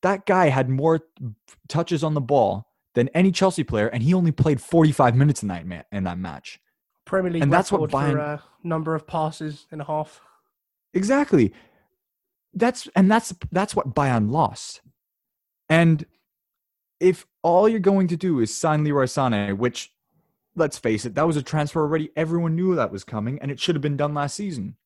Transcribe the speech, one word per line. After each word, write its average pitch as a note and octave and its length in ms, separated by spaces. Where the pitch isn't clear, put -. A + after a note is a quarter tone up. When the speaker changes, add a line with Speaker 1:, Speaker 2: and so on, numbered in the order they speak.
Speaker 1:
That G3 240
guy F#3 200
had C3 220
more D3+ 320
touches E3 360
on D#3 100
the D3 60
ball A2+ 480
than - 140
any F#3+ 240
Chelsea F#3 320
player, G#2+ 240
and A#2 120
he D3 140
only F3 160
played C#3+ 300
forty-five D3+ 560
minutes C#3+ 260
in G#2 60
that E2+ 180
ma-, F2 240
in G2+ 140
that F2 140
match. E2+ 420
Speaker 2:
Premier F#3 280
League E3 100
Speaker 1:
And D3 100
that's F#3 200
what F#3+ 80
Speaker 2:
record D3 160
Speaker 1:
Bayern C#3+ 160
Speaker 2:
for, C#3 80
uh, D3 180
number D#3+ 320
of D#3 140
passes D#3 640
in D#3 80
a D3+ 40
half. D3+ 360
Speaker 1:
Exactly. G3+ 580
That's, A#3 400
and F#3+ 160
that's, A3 240
that's F#3 240
what C#3 200
Bayern B2 360
lost. - 520
And D#3+ 380
if F3 260
all F3+ 260
you're A3+ 120
going G3 260
to E3+ 100
do E3 220
is A2 160
sign D3+ 300
Leroy C#3+ 220
Sané, G#2+ 500
which, - 360
let's - 240
face A2 280
it, A2 100
that D3+ 100
was D#3+ 100
a C#3+ 60
transfer D3+ 380
already D#3 340
everyone D#3+ 400
knew F3+ 220
that A#2+ 160
was G2 100
coming, A#2 380
and C#3 100
it C3+ 80
should - 160
have D3 80
been D3 140
done D3 180
last C#3+ 220
season. C#3 500